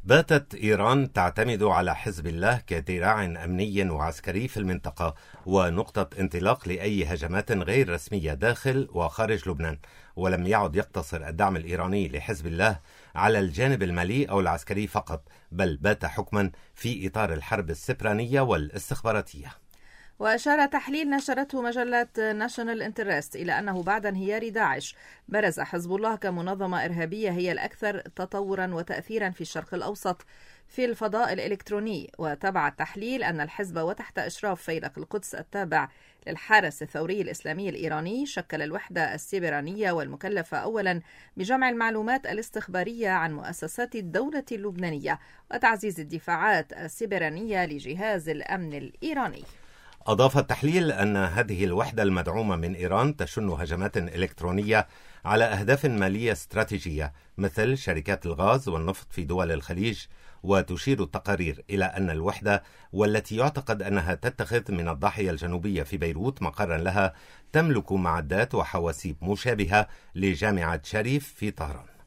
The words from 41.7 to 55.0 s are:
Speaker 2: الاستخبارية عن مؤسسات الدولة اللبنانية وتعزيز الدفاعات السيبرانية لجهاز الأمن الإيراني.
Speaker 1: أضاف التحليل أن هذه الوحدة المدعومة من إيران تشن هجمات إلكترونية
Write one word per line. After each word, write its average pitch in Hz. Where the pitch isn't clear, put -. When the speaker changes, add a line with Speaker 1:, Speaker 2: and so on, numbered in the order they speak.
Speaker 2:
الاستخبارية 226
عن 165
مؤسسات 170
الدولة 233
اللبنانية 175
وتعزيز 220
الدفاعات 165
السيبرانية 180
لجهاز 160
الأمن 156
الإيراني. 254
Speaker 1:
أضاف 127
التحليل 151
أن 101
هذه 98
الوحدة 107
المدعومة 92
من 85
إيران 98
تشن 98
هجمات 85
إلكترونية 90